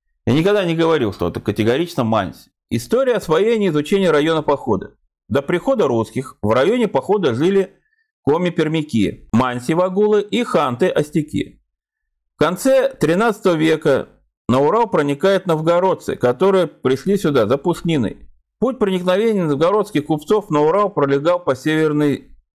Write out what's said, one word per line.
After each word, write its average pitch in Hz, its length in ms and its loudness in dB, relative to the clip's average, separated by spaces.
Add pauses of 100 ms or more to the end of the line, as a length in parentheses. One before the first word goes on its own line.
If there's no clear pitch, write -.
(260)
Я 113 80 2
никогда 190 320 2
не 170 100 -2
говорил, 160 380 0
что 87 160 -4
это - 100 -8
категорично 120 640 -2
Манси. 110 480 -4 (180)
История 240 440 0
освоения 202 540 0
и - 20 2
изучения 165 420 0
района 151 300 2
похода. 127 540 -4 (340)
До 135 120 0
прихода 175 460 0
русских 120 540 -4
в 104 80 -2
районе 185 400 2
похода 160 440 0
жили 180 400 0 (520)
коми-пермяки, 156 1040 -2
манси-вагулы 180 880 0
и 208 220 -2
ханты-остяки. 147 1160 -2 (720)
В - 40 -6
конце 233 540 2
тринадцатого 196 600 0
века 156 540 0 (400)
на 123 100 2
Урал 196 280 2
проникают 180 600 0
новгородцы, 170 680 0
которые 180 500 0
пришли 139 500 -2
сюда 139 300 0
за 131 100 0
пушниной. 165 720 -4 (300)
Путь 254 200 -4
проникновения 190 640 0
новгородских 160 600 0
купцов 190 440 -2
на 151 100 0
Урал 185 300 2
пролегал 151 500 0
по 147 160 -2
Северной 151 800 -2 (220)